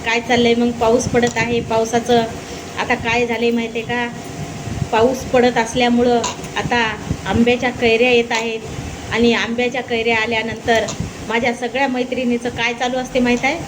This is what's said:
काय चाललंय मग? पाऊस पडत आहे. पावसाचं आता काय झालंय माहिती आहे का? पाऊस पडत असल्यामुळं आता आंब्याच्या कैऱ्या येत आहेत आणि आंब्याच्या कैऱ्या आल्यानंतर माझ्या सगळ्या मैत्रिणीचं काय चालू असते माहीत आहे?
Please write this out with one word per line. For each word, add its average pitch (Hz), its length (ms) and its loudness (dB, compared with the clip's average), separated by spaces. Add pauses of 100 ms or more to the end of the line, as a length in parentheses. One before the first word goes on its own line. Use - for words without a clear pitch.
काय 233 160 0
चाललंय 233 340 4
मग? 240 160 2
पाऊस 240 380 2
पडत 240 280 2
आहे. 233 240 0
पावसाचं 233 600 2 (560)
आता 208 160 0
काय 240 320 0
झालंय 233 240 0
माहिती 233 280 -2
आहे 220 100 -8
का? 240 200 -2 (840)
पाऊस 240 260 4
पडत 247 400 2
असल्यामुळं 240 640 2 (360)
आता 220 400 0 (300)
आंब्याच्या 240 440 2
कैऱ्या 233 400 2
येत 233 200 4
आहेत 226 300 -4 (520)
आणि 233 200 4
आंब्याच्या 233 500 -2
कैऱ्या 233 360 0
आल्यानंतर 220 680 0 (420)
माझ्या 233 260 0
सगळ्या 247 340 -2
मैत्रिणीचं 247 600 -2
काय 240 260 -2
चालू 247 220 -2
असते 254 220 -2
माहीत 240 260 2
आहे? 302 240 0